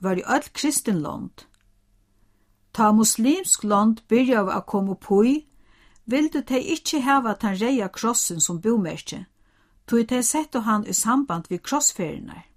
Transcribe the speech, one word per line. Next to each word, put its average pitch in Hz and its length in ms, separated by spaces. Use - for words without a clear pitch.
var 185 160
í - 80
øll 285 240
kristin 226 480
lond. - 460
Tá 214 160
muslimsk 226 720
lond 208 440
byrjaðu 233 440
at 190 160
koma 196 240
upp - 160
í, 285 220
vildu 294 400
tey 254 160
ikki 311 260
hava 254 340
tann 196 220
rauða 226 320
krossin 226 520
sum 170 200
búmerki, 190 640
tí 233 160
tey 247 180
settu 294 460
hann 214 160
í 190 80
samband 214 560
við 175 160
krossferðirnar. 175 800